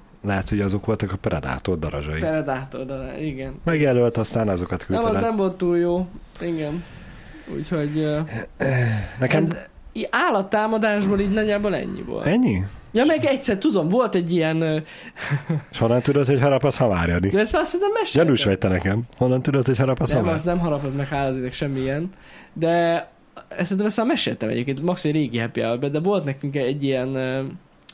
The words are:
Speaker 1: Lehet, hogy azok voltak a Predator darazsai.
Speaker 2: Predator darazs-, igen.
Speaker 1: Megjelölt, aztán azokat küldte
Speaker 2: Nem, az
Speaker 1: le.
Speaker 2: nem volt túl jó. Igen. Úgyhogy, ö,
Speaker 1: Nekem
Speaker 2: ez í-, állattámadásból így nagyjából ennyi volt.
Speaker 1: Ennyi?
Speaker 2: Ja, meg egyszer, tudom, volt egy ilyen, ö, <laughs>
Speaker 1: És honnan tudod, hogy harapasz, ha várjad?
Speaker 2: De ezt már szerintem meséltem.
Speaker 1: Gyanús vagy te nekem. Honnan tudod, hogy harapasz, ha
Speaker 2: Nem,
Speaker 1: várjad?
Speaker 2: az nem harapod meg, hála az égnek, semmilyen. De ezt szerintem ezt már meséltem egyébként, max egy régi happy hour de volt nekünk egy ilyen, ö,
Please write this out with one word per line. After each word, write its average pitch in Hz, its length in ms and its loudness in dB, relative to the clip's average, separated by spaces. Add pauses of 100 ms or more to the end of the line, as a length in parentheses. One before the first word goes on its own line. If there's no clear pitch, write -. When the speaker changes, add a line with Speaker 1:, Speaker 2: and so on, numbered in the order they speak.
(260)
Speaker 1:
Lehet, 98 240 -2
hogy 104 120 0
azok 98 260 -2
voltak 107 260 0
a 101 40 -4
Predator - 640 -4
darazsai. 78 420 -4
Speaker 2:
Predator 139 640 -4
darazs-, 131 360 -10
igen. 135 440 -8
Speaker 1:
Megjelölt, 135 520 4
aztán 113 320 0
azokat 90 360 -2
küldte 226 200 0
Speaker 2:
Nem, 220 100 2
az - 60 0
Speaker 1:
le. 226 80 2
Speaker 2:
nem 220 80 0
volt 190 200 0
túl 175 220 0
jó. 175 280 0 (340)
Igen. 165 440 -4 (720)
Úgyhogy, 151 420 -2
ö, 151 200 0 (1000)
Speaker 1:
Nekem 131 220 2
Speaker 2:
ez 165 100 0 (400)
í-, 220 180 -6
állattámadásból 214 1080 2
így 202 120 0
nagyjából 208 440 2
ennyi - 260 -6
volt. - 240 -6
Speaker 1:
Ennyi? 151 380 4 (280)
Speaker 2:
Ja, 233 120 4
meg 320 200 4
egyszer, 269 340 2
tudom, 196 300 2
volt 214 260 2
egy 170 180 0
ilyen, 160 280 2
ö, 156 160 2 (480)
<laughs> - 460 -4
Speaker 1:
És - 80 -14
honnan 117 240 4
tudod, 143 240 2
hogy 135 140 4
harapasz, 135 380 4
ha 127 100 4
várjad? 87 380 2
Speaker 2:
De 196 140 2
ezt - 120 0
már 403 140 0
szerintem 392 260 0
meséltem. 415 320 2
Speaker 1:
Gyanús 143 200 4
vagy 98 140 4
te 101 100 2
nekem. 95 340 0 (140)
Honnan 127 260 2
tudod, 135 240 2
hogy 131 120 2
harapasz, 131 320 2
ha 151 60 2
Speaker 2:
Nem, 117 80 2
Speaker 1:
várjad? 160 160 0
Speaker 2:
az 156 140 -6
nem 180 40 0
harapod 143 360 -2
meg, 139 140 -4
hála 139 200 -2
az 131 80 -2
égnek, 127 160 -6
semmilyen. 139 580 -2 (420)
De 170 420 2 (540)
ezt - 140 -6
szerintem 190 240 0
ezt 214 100 -2
már 226 100 2
meséltem 120 420 0
egyébként, 123 340 -2
max 180 220 0
egy 151 80 2
régi 135 260 0
happy 117 220 -2
hour 117 180 0
de 143 220 -2
volt 185 240 0
nekünk 139 320 -4
egy 139 280 -2
ilyen, 131 300 0
ö, 131 280 -2 (520)